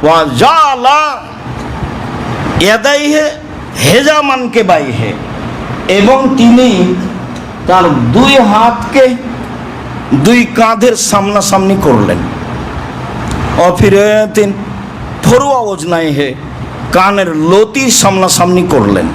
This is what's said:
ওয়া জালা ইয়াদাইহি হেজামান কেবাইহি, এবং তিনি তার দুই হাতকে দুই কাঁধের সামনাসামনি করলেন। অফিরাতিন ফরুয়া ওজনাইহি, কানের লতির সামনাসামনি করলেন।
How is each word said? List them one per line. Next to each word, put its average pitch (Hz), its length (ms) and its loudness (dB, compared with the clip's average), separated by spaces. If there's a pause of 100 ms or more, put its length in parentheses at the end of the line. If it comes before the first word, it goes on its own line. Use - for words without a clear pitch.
ওয়া 156 220 4 (120)
জালা 277 840 2 (1400)
ইয়াদাইহি 285 600 2 (640)
হেজামান 269 680 2
কেবাইহি, 147 640 0 (760)
এবং 254 500 2
তিনি 233 580 4 (720)
তার 185 160 4 (300)
দুই 269 240 4
হাতকে 240 760 2 (1000)
দুই 220 320 4 (100)
কাঁধের 220 400 2
সামনাসামনি 196 840 0
করলেন। 104 360 2 (1400)
অফিরাতিন 202 960 2 (680)
ফরুয়া 262 340 4
ওজনাইহি, 165 800 -2 (560)
কানের 185 460 2
লতির 214 540 2
সামনাসামনি 180 800 2
করলেন। 101 460 2